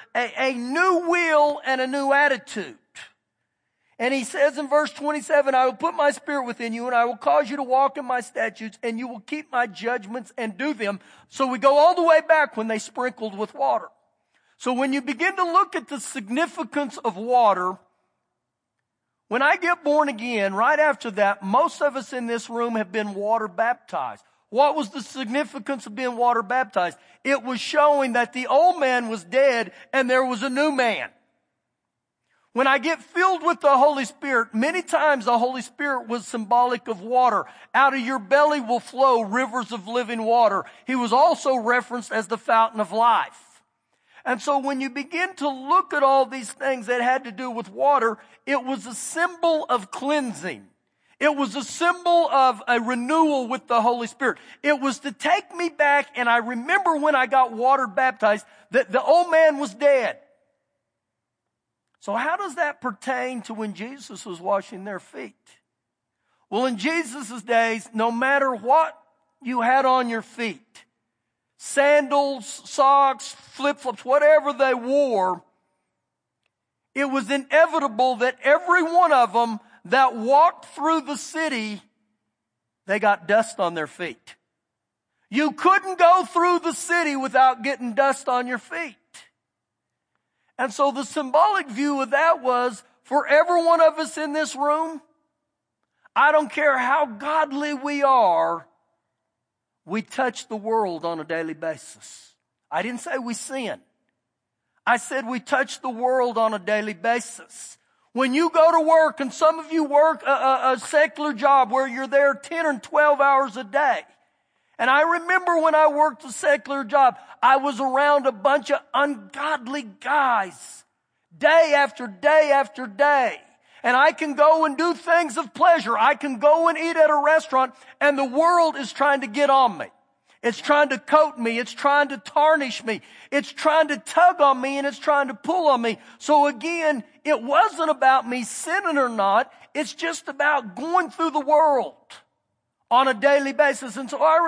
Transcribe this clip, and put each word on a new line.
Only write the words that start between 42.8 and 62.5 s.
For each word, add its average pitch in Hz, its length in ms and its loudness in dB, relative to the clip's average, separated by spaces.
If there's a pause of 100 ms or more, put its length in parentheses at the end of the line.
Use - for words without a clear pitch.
of 208 100 -6
life. 220 720 -2 (600)
And 247 180 -4
so 277 160 0
when 269 220 -6
you 262 100 -6
begin 311 460 -6
to 285 120 -4
look 285 460 -2
at 294 80 0
all 269 240 4
these 233 260 -12
things 262 340 -6
that 247 140 -2
had 262 240 0
to 240 80 -14
do 254 180 -10
with 220 200 -10
water, 233 480 0 (260)
it 269 200 -4
was 254 200 -8
a 233 100 -14
symbol 339 760 -2
of 220 200 -4
cleansing. 185 800 -6 (520)
It 294 160 0
was 269 180 -4
a - 100 -6
symbol 349 640 0
of 254 400 2
a 240 120 0
renewal 254 680 0
with 254 180 -8
the 233 140 0
Holy 240 280 0
Spirit. 247 300 -4 (240)
It 294 160 0
was 254 220 -4
to 269 120 -10
take 349 420 -2
me 349 140 -4
back, 285 480 0
and 240 120 -2
I 233 100 4
remember 302 580 -2
when 294 180 0
I 254 120 2
got 262 260 2
water 254 340 0
baptized 214 580 0 (280)
that 233 200 0
the 247 100 0
old 349 280 4
man 320 280 4
was 269 140 -6
dead. 247 460 2 (1800)
So 202 140 -8
how 285 220 -4
does 381 200 -8